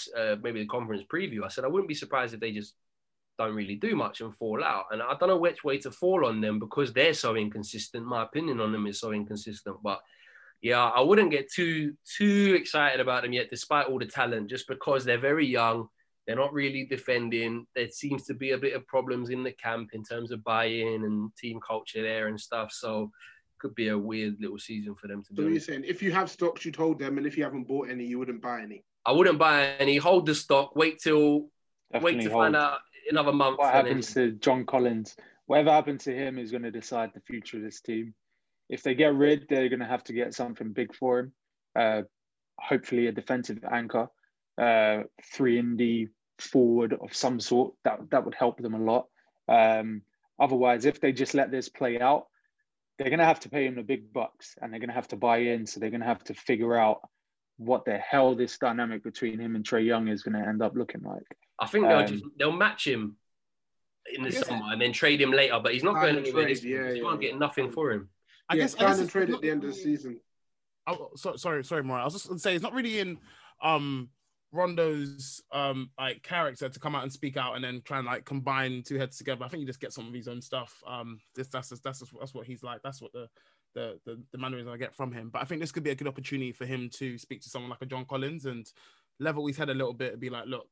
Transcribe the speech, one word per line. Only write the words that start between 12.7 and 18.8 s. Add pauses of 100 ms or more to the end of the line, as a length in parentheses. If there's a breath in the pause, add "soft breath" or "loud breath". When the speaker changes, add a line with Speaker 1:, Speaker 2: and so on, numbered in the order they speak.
Speaker 1:
about
them
yet,
despite
all
the
talent,
just
because
they're
very
young. (380)
They're
not
really
defending.
There
seems
to
be
a
bit
of